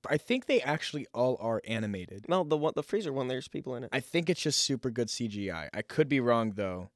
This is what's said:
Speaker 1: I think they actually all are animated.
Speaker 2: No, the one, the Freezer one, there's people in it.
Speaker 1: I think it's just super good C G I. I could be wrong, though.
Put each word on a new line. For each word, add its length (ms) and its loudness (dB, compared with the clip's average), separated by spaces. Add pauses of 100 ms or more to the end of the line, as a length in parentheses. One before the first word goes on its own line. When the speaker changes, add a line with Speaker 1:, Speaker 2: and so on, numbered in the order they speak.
Speaker 1:
I 100 4
think 280 0
they 160 4
actually 520 -2
all 260 2
are 260 0
animated. 640 -4
Speaker 2:
No, 160 2
the 140 2
one, 180 0
the 80 -2
Freezer 300 -2
one, 140 -2
there's 200 -4
people 280 -8
in 100 -8
it. 80 -12
Speaker 1:
I 80 0
think 280 0
it's 120 0
just 180 0
super 320 0
good 180 0
C 180 -2
G 240 -4
I. 220 -6
I 80 -4
could 280 2
be 100 4
wrong, 320 4
though. 440 -4